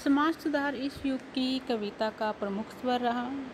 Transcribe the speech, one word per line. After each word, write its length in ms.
समाज 300
सुधार 400
इस 320
युग 140
की 380
कविता 520
का 220
प्रमुख 380
स्वर 200
रहा, 240